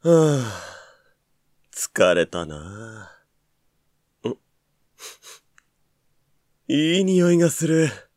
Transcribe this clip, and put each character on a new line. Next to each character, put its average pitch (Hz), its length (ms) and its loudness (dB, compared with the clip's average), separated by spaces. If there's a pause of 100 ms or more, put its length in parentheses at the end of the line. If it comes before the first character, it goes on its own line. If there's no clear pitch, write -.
は 156 400 4
ぁ、 - 1300 -18
疲 - 380 0
れ 85 120 0
た 85 200 -8
な。 98 640 -18 (1120)
ん？ 113 40 -4 (2500)
い 156 320 0
い 190 40 0
匂 180 280 4
い 170 40 4
が 165 140 4
す - 160 -6
る。 160 240 2 (260)